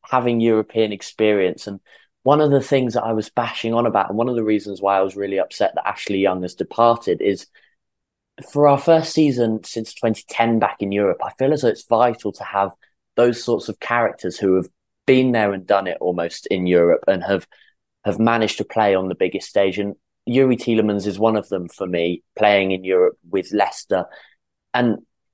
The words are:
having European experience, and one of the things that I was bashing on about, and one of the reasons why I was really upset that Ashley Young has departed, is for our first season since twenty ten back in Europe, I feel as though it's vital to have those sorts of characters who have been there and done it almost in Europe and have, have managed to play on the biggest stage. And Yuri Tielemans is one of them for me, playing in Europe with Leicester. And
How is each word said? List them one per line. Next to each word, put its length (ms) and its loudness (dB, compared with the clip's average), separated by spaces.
having 380 0
European 520 2
experience, 760 0
and 120 -10
one 180 4
of 120 2
the 100 4
things 320 0
that 80 0
I 100 -2
was 160 -2
bashing 460 -4
on 100 2
about, 240 0
and 80 -6
one 120 0
of 80 -2
the 80 -2
reasons 360 -2
why 160 2
I 60 2
was 140 -4
really 240 -4
upset 340 -2
that 120 -4
Ashley 340 -4
Young 220 0
has 120 -8
departed, 680 0
is 260 -2
for 180 4
our 100 4
first 340 2
season 520 0
since 280 -10
twenty 360 -4
ten 300 0
back 220 -2
in 120 -4
Europe, 300 0
I 100 -8
feel 200 0
as 100 -2
though 60 2
it's 160 -2
vital 480 0
to 120 -14
have 260 -2
those 260 2
sorts 260 -2
of 120 -10
characters 580 -4
who 160 2
have 140 0
been 280 4
there 200 0
and 140 -10
done 220 2
it 120 -6
almost 460 -4
in 180 -2
Europe 440 4
and 160 2
have, 220 -2
have 160 -2
managed 380 0
to 60 -4
play 300 0
on 140 0
the 80 -6
biggest 320 -4
stage. 320 0
And 160 -6
Yuri 300 2
Tielemans 520 0
is 100 -6
one 180 2
of 120 -4
them 200 -6
for 200 -10
me, 340 -2
playing 320 2
in 140 -6
Europe 340 2
with 240 -4
Leicester. 520 -2
And 260 0